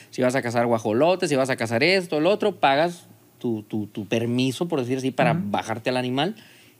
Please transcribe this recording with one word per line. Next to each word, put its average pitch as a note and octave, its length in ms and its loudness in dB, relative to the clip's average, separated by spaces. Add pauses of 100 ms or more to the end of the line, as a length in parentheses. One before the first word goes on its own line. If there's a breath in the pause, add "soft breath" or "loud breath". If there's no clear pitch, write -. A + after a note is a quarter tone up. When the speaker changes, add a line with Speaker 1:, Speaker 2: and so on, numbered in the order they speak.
(100)
Speaker 1:
Si - 100 -8
vas B2+ 140 2
a C3 80 0
cazar A#2+ 240 0
guajolotes, C#3+ 640 2
si C#3+ 60 2
vas C3 120 2
a B2+ 80 -2
cazar A2+ 260 -2
esto, F3 360 2
el D#3 80 0
otro, G#3 300 0
pagas D3+ 500 2 (320)
tu, A2 240 -4
tu, G#2 240 -6
tu G#2 200 -10
permiso, B2 640 0
por D#3+ 120 -2
decir B2+ 180 -2
así, C3 120 -2
para B2+ 200 2
Speaker 2:
Ajá. G2+ 120 0
Speaker 1:
bajarte G#2 460 -4
al B2+ 80 0
animal. C3 380 -2 (460 loud breath)